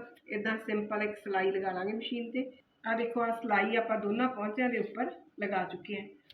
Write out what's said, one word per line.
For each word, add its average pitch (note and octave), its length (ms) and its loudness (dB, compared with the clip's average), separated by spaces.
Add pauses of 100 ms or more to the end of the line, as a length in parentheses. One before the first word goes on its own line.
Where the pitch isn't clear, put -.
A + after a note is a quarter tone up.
(320)
ਏਦਾਂ G#3+ 240 0
ਸਿੰਪਲ G#3+ 460 -2
ਇੱਕ G#3 140 -2
ਸਿਲਾਈ F#3+ 340 2
ਲਗਾ F#3+ 200 0
ਲਾਂਗੇ F#3 220 -2
ਮਸ਼ੀਨ A#3 380 -4
ਤੇ। C4 220 -2 (340)
ਆਹ A3+ 100 2
ਦੇਖੋ, A#3 240 0
ਆਹ A3+ 120 2
ਸਿਲਾਈ A3 440 2
ਆਪਾਂ A3+ 220 2
ਦੋਨਾਂ A3 300 2
ਪਹੁੰਚਿਆਂ G#3+ 400 0
ਦੇ A#3 100 2
ਉੱਪਰ A#3+ 320 -2 (300)
ਲਗਾ G3 240 2
ਚੁੱਕੇ F#3 360 -6
ਹਾਂ। G#3 60 -8 (280)